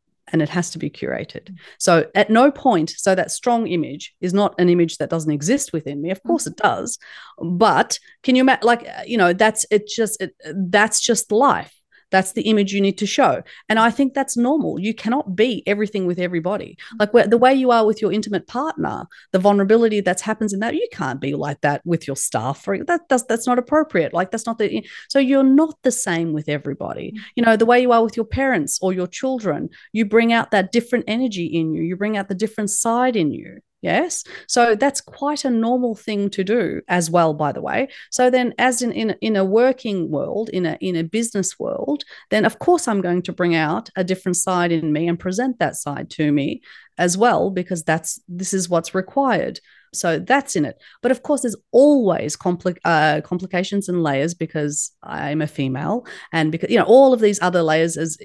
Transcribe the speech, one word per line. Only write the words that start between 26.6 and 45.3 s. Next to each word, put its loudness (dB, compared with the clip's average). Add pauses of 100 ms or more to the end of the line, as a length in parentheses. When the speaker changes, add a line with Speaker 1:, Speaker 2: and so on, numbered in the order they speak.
Speaker 2:
Mm-hmm. -14 (140)
Speaker 1:
You 0
know, 6
the 2
way 6
you 4
are 6
with -2
your -4
parents -2
or 0
your -2
children, -4 (240)
you 0
bring 4
out 0
that 0
different -2
energy -4
in -2
you. -4
You -4
bring -4
out -6
the -6
different -4
side 0
in 0
you. -14 (220)
Yes. -2 (240)
So 2
that's 0
quite -6
a -2
normal 0
thing -4
to -4
do -2
as 0
well, 4
by -2
the -8
way. -4 (240)
So 2
then 0
as 0
in, -2
in, -2
in -2
a 2
working 0
world, -4
in -2
a, -6
in -4
a -2
business -4
world, -4 (260)
then 2
of 0
course 2
I'm 0
going 0
to -8
bring 0
out -2
a -2
different -2
side 0
in 0
me 0
and -2
present -4